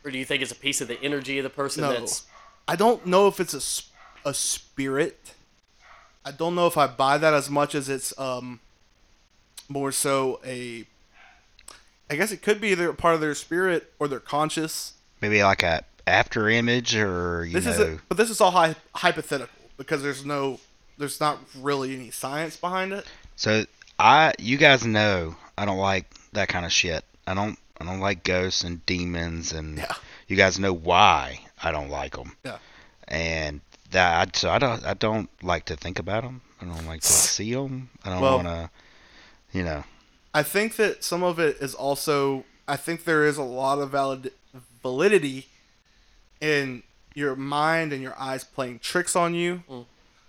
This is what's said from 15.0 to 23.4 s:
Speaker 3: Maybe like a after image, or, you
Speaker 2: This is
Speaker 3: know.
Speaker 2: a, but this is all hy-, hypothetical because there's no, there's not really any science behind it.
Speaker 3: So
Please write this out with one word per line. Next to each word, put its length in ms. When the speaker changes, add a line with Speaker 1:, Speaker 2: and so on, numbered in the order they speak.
Speaker 3:
Maybe 220
like 200
a 200
after 420
image, 460
or, 500
you 80
Speaker 2:
This 140
is 120
Speaker 3:
know. 60
Speaker 2:
a, 40
but 80
this 120
is 120
all 100
hy-, 240
hypothetical 580
because 240
there's 240
no, 340
there's 220
not 200
really 360
any 160
science 440
behind 380
it. 120
Speaker 3:
So 300